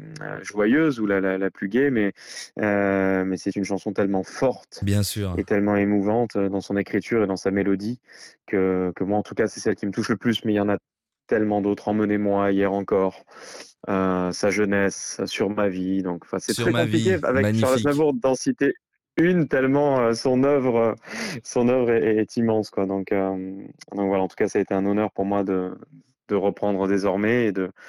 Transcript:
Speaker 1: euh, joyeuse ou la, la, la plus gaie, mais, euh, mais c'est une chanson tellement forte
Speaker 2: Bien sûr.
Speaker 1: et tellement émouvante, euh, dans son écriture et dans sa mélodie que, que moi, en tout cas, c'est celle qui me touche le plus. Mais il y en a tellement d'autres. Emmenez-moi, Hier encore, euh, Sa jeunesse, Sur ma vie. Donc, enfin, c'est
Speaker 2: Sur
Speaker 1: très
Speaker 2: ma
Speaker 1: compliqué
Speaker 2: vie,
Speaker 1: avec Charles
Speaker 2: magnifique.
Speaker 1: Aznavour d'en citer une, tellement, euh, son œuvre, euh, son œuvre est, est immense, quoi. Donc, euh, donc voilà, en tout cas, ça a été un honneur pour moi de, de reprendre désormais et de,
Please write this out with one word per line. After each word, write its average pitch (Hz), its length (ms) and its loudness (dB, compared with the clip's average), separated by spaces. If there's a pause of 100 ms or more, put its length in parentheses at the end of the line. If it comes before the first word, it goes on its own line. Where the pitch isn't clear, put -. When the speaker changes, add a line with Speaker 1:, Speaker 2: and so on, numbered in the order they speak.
(220)
Speaker 1:
euh, 101 220 -10
joyeuse 120 560 2
ou 107 80 0
la, 98 120 2
la, 95 200 0
la 95 100 0
plus - 180 -6
gaie, 127 220 2
mais, 104 240 0 (480)
euh, 98 640 2
mais 95 100 -2
c'est 95 200 -4
une 98 100 -2
chanson 101 260 -4
tellement 98 320 0
forte - 600 -4
Speaker 2:
Bien 101 180 2
sûr. 98 360 -4
Speaker 1:
et 101 60 -2
tellement 101 320 0
émouvante, 104 600 2
euh, 98 140 0
dans 98 120 -2
son 98 160 -4
écriture 104 460 0
et 95 40 2
dans 95 80 -2
sa 98 140 -4
mélodie 98 500 0 (460)
que, 92 500 0
que - 80 -6
moi, 101 140 0
en 101 60 0
tout - 120 -14
cas, 110 120 0
c'est - 120 -10
celle 104 160 -2
qui 104 120 -6
me 98 40 -2
touche 110 180 -4
le 110 80 0
plus. 113 280 -2
Mais 107 80 0
il 104 40 2
y 101 40 2
en 104 80 0
a 101 80 0 (500)
tellement 107 340 0
d'autres. 101 260 -2
Emmenez-moi, 104 640 0
Hier 98 200 2
encore, 98 540 0 (640)
euh, 92 420 0
Sa 101 200 0
jeunesse, 98 720 0
Sur 98 240 -2
ma 104 180 -2
vie. 92 360 -2
Donc, 87 220 -6
enfin, 98 140 -8
c'est - 140 -4
Speaker 2:
Sur 117 120 -2
Speaker 1:
très 117 60 4
Speaker 2:
ma 120 120 2
Speaker 1:
compliqué 117 340 2
Speaker 2:
vie, - 80 -4
Speaker 1:
avec - 0 -
Charles 131 160 2
Speaker 2:
magnifique. 110 240 2 (220)
Speaker 1:
Aznavour 147 260 2
d'en 131 220 0
citer 135 400 0 (420)
une, 170 320 4
tellement, 135 500 2
euh, 117 140 4
son 127 320 2
œuvre, 131 320 2
euh, 113 160 4 (500)
son 120 240 0
œuvre 123 240 4
est, 110 280 4
est 104 180 -2
immense, 110 320 0
quoi. 98 160 -2
Donc, 95 260 -4
euh, 95 240 0 (580)
donc 101 140 0
voilà, 95 160 2
en 92 60 -2
tout - 80 -14
cas, 107 100 2
ça 104 120 0
a - 20 4
été 98 120 -2
un 98 120 0
honneur 101 260 0
pour 98 140 -4
moi 101 180 0
de, 92 280 -2 (580)
de 104 60 0
reprendre 98 520 0
désormais 101 600 2
et 101 40 2
de, 92 180 -2 (200)